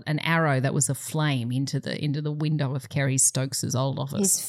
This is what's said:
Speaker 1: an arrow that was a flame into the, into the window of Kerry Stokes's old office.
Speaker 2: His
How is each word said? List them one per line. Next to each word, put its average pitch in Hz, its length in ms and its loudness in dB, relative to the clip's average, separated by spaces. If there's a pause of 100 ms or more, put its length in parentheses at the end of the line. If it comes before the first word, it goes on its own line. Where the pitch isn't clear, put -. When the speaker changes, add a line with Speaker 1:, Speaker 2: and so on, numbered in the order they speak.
Speaker 1:
an 151 120 0
arrow 160 420 4
that 135 120 2
was 139 160 2
a 139 60 -2
flame 139 560 0
into 135 280 0
the, - 240 -4
into 147 180 0
the 151 100 -2
window 151 440 0
of 156 140 -6
Kerry 139 280 0
Stokes's - 580 0
old 135 240 0
office. 139 200 -4
Speaker 2:
His 196 300 2